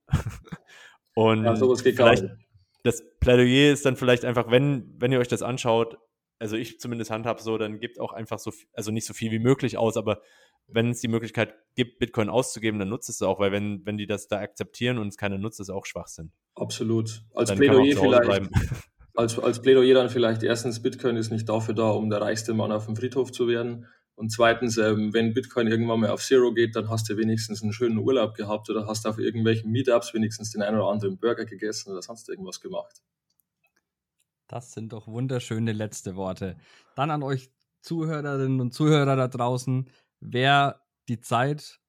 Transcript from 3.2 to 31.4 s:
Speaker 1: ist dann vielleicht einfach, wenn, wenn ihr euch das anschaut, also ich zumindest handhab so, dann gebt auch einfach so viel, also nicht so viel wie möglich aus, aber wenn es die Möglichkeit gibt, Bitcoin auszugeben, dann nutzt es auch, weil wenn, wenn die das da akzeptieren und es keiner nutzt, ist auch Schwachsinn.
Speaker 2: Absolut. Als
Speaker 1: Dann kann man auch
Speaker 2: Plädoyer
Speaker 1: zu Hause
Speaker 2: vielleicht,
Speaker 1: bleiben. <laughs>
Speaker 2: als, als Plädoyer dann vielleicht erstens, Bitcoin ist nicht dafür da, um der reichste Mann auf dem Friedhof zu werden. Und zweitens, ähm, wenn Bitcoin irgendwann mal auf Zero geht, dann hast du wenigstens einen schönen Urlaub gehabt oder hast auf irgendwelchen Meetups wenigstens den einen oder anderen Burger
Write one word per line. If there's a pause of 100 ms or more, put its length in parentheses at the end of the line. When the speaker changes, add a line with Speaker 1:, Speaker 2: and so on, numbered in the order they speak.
Speaker 1:
ist
dann
vielleicht
einfach,
wenn,
wenn
ihr
euch
das
anschaut, (420)
also
ich
zumindest
handhab
so,
dann
gebt
auch
einfach
so
viel,
also
nicht
so
viel
wie
möglich
aus,
aber (460)
wenn
es
die
Möglichkeit (220)
gibt,
Bitcoin
auszugeben,
dann
nutzt
es
auch,
weil
wenn,
wenn
die
das
da
akzeptieren
und
es
keiner
nutzt,
ist
auch
Schwachsinn. (240)
Speaker 2:
Absolut. (100)
Als
Speaker 1:
Dann
kann
man
auch
Speaker 2:
Plädoyer
Speaker 1:
zu
Hause
Speaker 2:
vielleicht,
Speaker 1:
bleiben. (140)
<laughs>
Speaker 2:
als,
als
Plädoyer
dann
vielleicht
erstens,
Bitcoin
ist
nicht
dafür
da,
um
der
reichste
Mann
auf
dem
Friedhof
zu
werden. (280)
Und
zweitens,
ähm,
wenn
Bitcoin
irgendwann
mal
auf
Zero
geht,
dann
hast
du
wenigstens
einen
schönen
Urlaub
gehabt
oder
hast
auf
irgendwelchen
Meetups
wenigstens
den
einen
oder
anderen
Burger